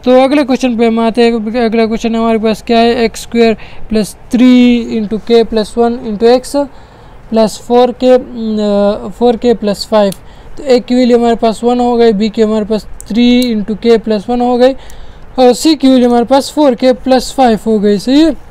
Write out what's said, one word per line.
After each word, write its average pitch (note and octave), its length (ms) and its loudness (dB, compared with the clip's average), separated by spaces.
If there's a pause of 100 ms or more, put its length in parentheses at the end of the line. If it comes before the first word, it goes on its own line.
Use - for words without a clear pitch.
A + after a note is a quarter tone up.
तो B3+ 180 4
अगले C#4 220 2
question B3 340 -2
पे A#3 100 2
हम A3+ 120 0
आते A3+ 240 0
हैं। A#3 100 2 (320)
अगला A3+ 200 0
question A3 300 -4
हमारे A3+ 220 0
पास A3 300 -2
क्या A#3 120 2
है, A#3 240 0
X A3 180 -4
square A3+ 360 0 (320)
plus G#3+ 280 -4 (140)
three B3 540 4 (160)
into G#3+ 200 -6 (100)
k A#3 140 4
plus G#3+ 220 -2 (100)
one A#3 160 0
into A3+ 300 -6
x B3 320 0 (800)
plus A3 180 2 (200)
four B3 220 2 (100)
k, - 0 -
अ, B3+ 160 4 (880)
फ़ोर A#3 280 0
के A#3+ 180 0
प्लस G3+ 380 -4
फ़ाइव। G3+ 220 2 (440)
तो D#4+ 60 -14
एक B3+ 220 0
की B3 100 -2
value B3 220 2
हमारे A#3 180 2
पास A3+ 280 -2
वन A#3+ 160 0
हो A#3+ 160 0
गई, A#3 180 4
B G#3+ 160 -2
की A3 120 -4
हमारे G#3+ 240 0
पास G#3 220 -6 (200)
थ्री A#3+ 480 2
into G#3 300 -6
k A#3 140 4
plus G#3+ 300 -4
one A#3+ 120 -2
हो B3 160 0
गई B3+ 160 2 (680)
और B3 140 6
सी D#4 220 0
की C4+ 120 0
value B3+ 220 4
हमारे A#3+ 160 2
पास C4+ 260 0
फ़ोर C#4+ 240 2
के B3+ 180 0
प्लस B3+ 400 -2
फ़ाइव A#3 320 2
हो A3 140 0
गई, G3+ 180 0
सही C4 240 2
है। D#4 300 0